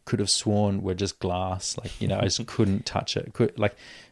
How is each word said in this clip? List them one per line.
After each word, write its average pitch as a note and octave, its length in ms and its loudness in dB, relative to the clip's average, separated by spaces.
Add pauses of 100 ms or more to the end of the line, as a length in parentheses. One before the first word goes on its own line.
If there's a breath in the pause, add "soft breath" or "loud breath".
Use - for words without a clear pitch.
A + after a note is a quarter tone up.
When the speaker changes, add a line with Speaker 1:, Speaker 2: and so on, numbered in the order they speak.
Speaker 1:
could - 140 0
have G2+ 120 0
sworn G#2 500 2
were F#2 140 0
just F#2+ 240 -2
glass. F#2 580 -2
Like, - 240 -8
you G2+ 60 0
know, G2 100 2
I G2 60 2
just G2 240 0
Speaker 2:
<laughs> - 0 -
Speaker 1:
couldn't G2+ 400 2
touch - 280 -2
it. - 180 -4
Could, - 260 2
like, G#2 160 2 (360 loud breath)